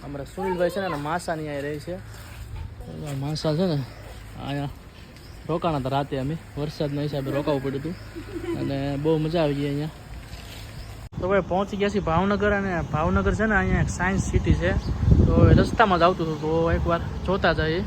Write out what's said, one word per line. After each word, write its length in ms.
અમારા 220
સુનિલભાઈ 440
છે 100
ને, 60
એના 120
માસાની 500
અહીં 140
રહે 180
છે. 120
એના 1300
માસા 340
છે 120
ને, 140
અહીંયા 220
રોકાણા 280
હતા 120
રાતે 300
અમે. 180
વરસાદના 440
હિસાબે 300
રોકાવું 320
પડ્યું 160
હતું 160
અને 380
બહુ 200
મજા 240
આવી 120
ગઈ 120
અહીંયા. 240
તો 60
ભાઈ, 140
પહોંચી 360
ગયા 120
છીએ 120
ભાવનગર. 520
અને 300
ભાવનગર 420
છે 100
ને, 100
અહીંયા 260
એક 80
સાયન્સ 320
સિટી 320
છે. 200
તો 240
એ 40
રસ્તામાં 460
જ 20
આવતું 240
હતું, 160
તો 300
એકવાર 300
જોતા 280
જઈએ. 340